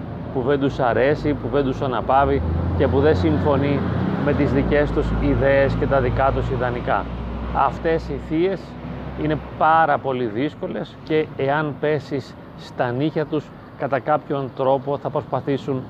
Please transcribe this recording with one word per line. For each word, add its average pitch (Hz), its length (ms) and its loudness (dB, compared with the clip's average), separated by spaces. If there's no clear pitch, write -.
που 131 80 -2
δεν 139 180 2
τους 139 200 0
αρέσει, 135 540 2
που 131 180 -4
δεν 143 120 2
τους 131 180 -2
αναπαύει 135 600 2
και 139 100 4
που 127 120 4
δεν 156 160 6
συμφωνεί 143 640 2
με 143 80 2
τις 131 180 2
δικές 143 400 2
τους 147 160 0
ιδέες 139 520 4
και 151 120 0
τα 135 140 2
δικά 127 320 2
τους 123 180 -2
ιδανικά. 120 560 -2
Αυτές 160 540 0
οι 139 100 -6
θείες 170 300 0
είναι 151 140 0
πάρα 160 400 6
πολύ 127 280 -2
δύσκολες 143 800 -4
και 156 220 0
εάν 143 420 0
πέσεις 147 560 -4
στα - 320 -4
νύχια 151 340 0
τους, 147 200 -4
κατά 135 200 -2
κάποιον 143 560 -2
τρόπο 135 420 0
θα 139 120 -6
προσπαθήσουν 135 800 -2